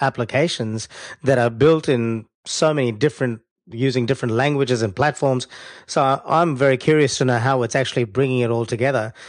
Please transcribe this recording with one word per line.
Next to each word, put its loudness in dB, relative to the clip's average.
applications -2
that 2
are 2
built 2
in -2
so 0
many 0
different, -2
using 0
different -2
languages 0
and -2
platforms. 0
So -2
I, 2
I'm 0
very 4
curious 2
to 0
know 2
how 0
it's -2
actually 0
bringing 0
it 0
all -2
together. -2